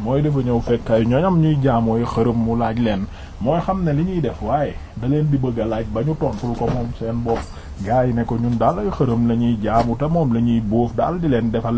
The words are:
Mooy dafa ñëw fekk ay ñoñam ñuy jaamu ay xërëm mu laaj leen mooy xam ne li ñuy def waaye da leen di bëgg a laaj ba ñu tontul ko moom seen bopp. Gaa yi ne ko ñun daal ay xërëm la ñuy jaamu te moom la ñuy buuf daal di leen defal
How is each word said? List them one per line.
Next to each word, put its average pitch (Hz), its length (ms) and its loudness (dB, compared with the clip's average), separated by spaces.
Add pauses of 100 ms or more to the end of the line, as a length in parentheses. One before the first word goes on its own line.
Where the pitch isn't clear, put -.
Mooy 135 180 0
dafa 147 180 2
ñëw 123 220 2
fekk 117 300 -2
ay 113 140 4
ñoñam 165 360 4
ñuy 156 220 4
jaamu 117 320 2
ay 117 100 2
xërëm 117 300 2
mu 117 220 0
laaj 113 220 0
leen 104 260 0 (360)
mooy 147 200 2
xam 190 220 -2
ne 160 100 2
li 147 100 2
ñuy 180 180 -2
def 117 200 -4
waaye 123 340 -2 (200)
da 117 120 -4
leen 151 240 2
di 139 60 2
bëgg 127 220 -2
a 107 60 0
laaj 113 280 -2
ba 113 100 -2
ñu 151 120 -2
tontul 120 400 -4
ko 117 120 -2
moom 120 200 -2 (120)
seen 117 240 -4
bopp. 117 160 0 (440)
Gaa 123 220 2
yi 123 80 0
ne 117 120 0
ko 117 100 -2
ñun 120 220 0
daal 139 220 2
ay 202 120 -2
xërëm 117 360 0
la 117 80 2
ñuy 120 280 2
jaamu 113 320 2
te 139 100 -2
moom 160 280 2
la 117 80 2
ñuy 117 180 2
buuf 113 360 0
daal 156 240 -2
di 165 100 0
leen 117 220 2
defal 117 260 -2